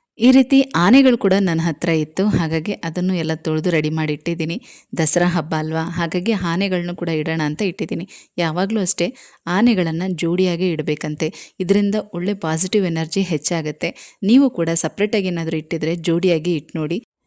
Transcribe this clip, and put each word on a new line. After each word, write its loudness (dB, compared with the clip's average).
ಈ 6
ರೀತಿ 6
ಆನೆಗಳು 6
ಕೂಡ 2
ನನ್ನ 0
ಹತ್ರ -2
ಇತ್ತು, 0
ಹಾಗಾಗಿ 0
ಅದನ್ನು -2
ಎಲ್ಲ -2
ತೊಳೆದು -2
ರೆಡಿ 2
ಮಾಡಿ -2
ಇಟ್ಟಿದ್ದೀನಿ. -6
ದಸರಾ 2
ಹಬ್ಬ -2
ಅಲ್ವಾ, -4
ಹಾಗಾಗಿ -4
ಆನೆಗಳನ್ನು -2
ಕೂಡ -6
ಇಡೋಣ -2
ಅಂತ -4
ಇಟ್ಟಿದ್ದೀನಿ. -6
ಯಾವಾಗಲೂ -2
ಅಷ್ಟೇ -2
ಆನೆಗಳನ್ನು 2
ಜೋಡಿಯಾಗಿ 0
ಇಡಬೇಕಂತೆ, -4
ಇದರಿಂದ 2
ಒಳ್ಳೆ -4
ಪಾಸಿಟಿವ್ -2
ಎನರ್ಜಿ -2
ಹೆಚ್ಚಾಗುತ್ತೆ. -4
ನೀವು 6
ಕೂಡ -2
ಸಪ್ರೇಟಾಗಿ 0
ಏನಾದರೂ -4
ಇಟ್ಟಿದ್ರೆ -4
ಜೋಡಿಯಾಗಿ 0
ಇಟ್ಟು -8
ನೋಡಿ. -4